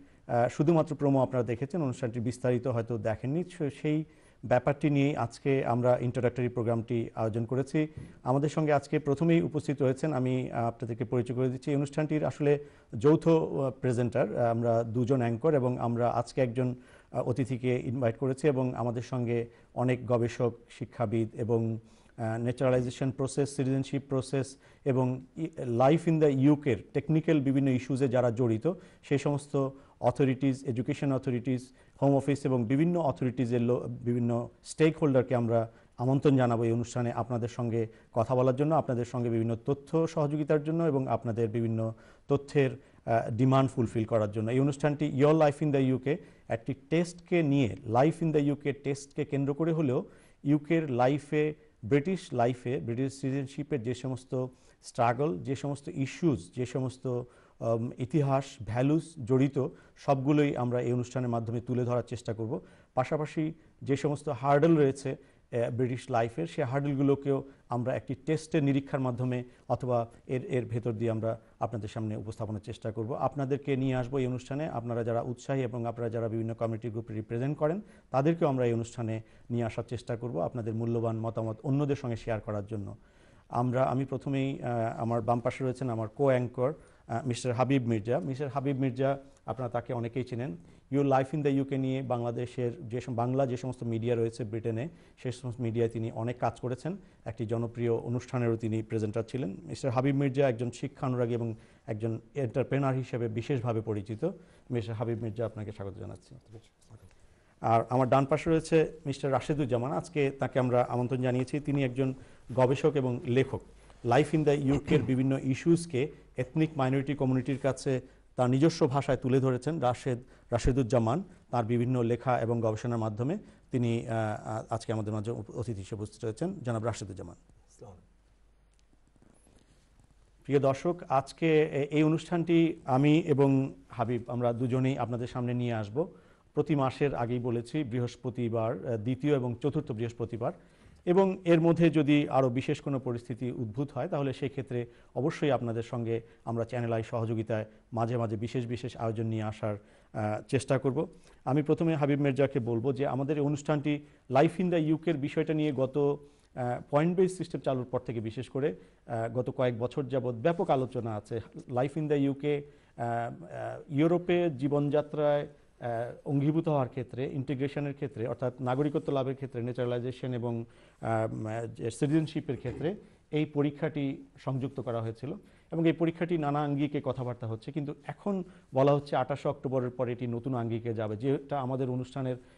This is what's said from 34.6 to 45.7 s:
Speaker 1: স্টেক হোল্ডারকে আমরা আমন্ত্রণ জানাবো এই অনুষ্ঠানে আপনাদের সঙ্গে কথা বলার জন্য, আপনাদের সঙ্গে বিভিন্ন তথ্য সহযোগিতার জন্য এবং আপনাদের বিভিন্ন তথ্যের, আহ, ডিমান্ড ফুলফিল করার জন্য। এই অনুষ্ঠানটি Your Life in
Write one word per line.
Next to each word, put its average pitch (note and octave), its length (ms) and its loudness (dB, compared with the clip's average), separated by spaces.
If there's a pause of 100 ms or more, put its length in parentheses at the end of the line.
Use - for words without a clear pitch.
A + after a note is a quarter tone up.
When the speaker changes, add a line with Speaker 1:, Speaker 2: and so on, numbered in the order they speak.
Speaker 1:
স্টেক D#3 340 2
হোল্ডারকে C3 360 4
আমরা A#2 380 2 (240)
আমন্ত্রণ C3+ 400 4
জানাবো A#2+ 280 4
এই A#2 80 2
অনুষ্ঠানে A#2+ 400 -2
আপনাদের A#2 360 -2
সঙ্গে A#2 380 -2 (260)
কথা A#2 220 0
বলার B2+ 220 4
জন্য, D3+ 180 2
আপনাদের B2+ 300 0
সঙ্গে A#2+ 260 -2
বিভিন্ন A2+ 340 2
তথ্য C#3+ 420 0
সহযোগিতার D3+ 560 0
জন্য D#3+ 220 0
এবং C3+ 240 2
আপনাদের A#2 400 0
বিভিন্ন A2+ 440 -2 (360)
তথ্যের, C#3 420 2 (360)
আহ, A#2 240 2
ডিমান্ড C3 400 4
ফুলফিল A2+ 340 0
করার G#2+ 280 2
জন্য। A2 180 -2
এই B2+ 100 2
অনুষ্ঠানটি C#3+ 640 0
Your D3 200 6
Life D3 200 4
in D#3 80 2